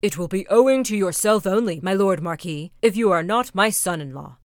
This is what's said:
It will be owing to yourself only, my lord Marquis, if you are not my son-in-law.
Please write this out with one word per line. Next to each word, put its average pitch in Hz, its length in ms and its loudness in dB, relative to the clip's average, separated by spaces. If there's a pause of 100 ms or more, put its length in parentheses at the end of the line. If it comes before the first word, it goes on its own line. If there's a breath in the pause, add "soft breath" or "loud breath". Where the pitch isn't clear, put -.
It 202 160 -4
will 170 100 -6
be 190 200 -4
owing 262 360 6
to 214 120 -4
yourself 202 500 0
only, 196 340 0
my 185 140 -2
lord 196 280 2
Marquis, 165 480 -8 (120)
if 214 140 2
you 220 160 2
are 170 100 2
not 220 320 -2
my 202 160 2
son-in-law. 143 760 -6